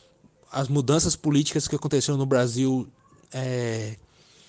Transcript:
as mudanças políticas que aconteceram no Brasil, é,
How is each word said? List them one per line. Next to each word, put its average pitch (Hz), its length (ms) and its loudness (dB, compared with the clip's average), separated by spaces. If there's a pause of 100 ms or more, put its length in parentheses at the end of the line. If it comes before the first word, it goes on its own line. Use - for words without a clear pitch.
(520)
as 139 160 -4
mudanças 143 480 2
políticas 147 520 0
que - 80 -2
aconteceram 143 420 0
no 135 80 0
Brasil, 127 640 0 (440)
é, 120 640 -4 (540)